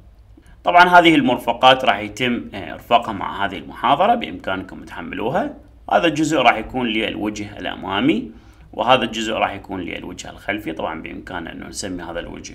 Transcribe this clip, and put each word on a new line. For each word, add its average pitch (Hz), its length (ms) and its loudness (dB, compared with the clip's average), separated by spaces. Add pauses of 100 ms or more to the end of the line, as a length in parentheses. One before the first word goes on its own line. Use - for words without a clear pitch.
(640)
طبعًا 175 200 8
هذه 175 300 8
المرفقات 127 680 4
راح 104 140 4
يتم، 110 560 -4
آه، 90 180 -10
إرفاقها 117 400 0
مع 85 320 -4
هذه 95 140 -4
المحاضرة، 143 560 0
بإمكانكم 95 680 -6
تحملوها. 101 680 -6 (380)
هذا 175 140 4
الجزء 151 320 2
راح 117 180 6
يكون 117 300 -4
للوجه 104 720 -4
الأمامي، 101 720 -2 (420)
وهذا 117 320 2
الجزء 110 280 -6
راح 98 200 0
يكون 98 280 -10
للوجه 85 500 -12
الخلفي. 104 420 -8
طبعًا 80 300 -8
بإمكاننا 80 500 -12
أنه 82 140 -14
نسمي 87 360 -10
هذا 85 180 -8
الوجه 85 340 -14